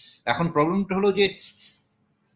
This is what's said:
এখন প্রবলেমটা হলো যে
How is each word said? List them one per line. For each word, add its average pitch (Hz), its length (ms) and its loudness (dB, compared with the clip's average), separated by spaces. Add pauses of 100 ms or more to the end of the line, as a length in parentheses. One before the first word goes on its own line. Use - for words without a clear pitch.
(240)
এখন 165 240 2
প্রবলেমটা 185 480 0
হলো 196 160 2
যে 196 220 2 (1000)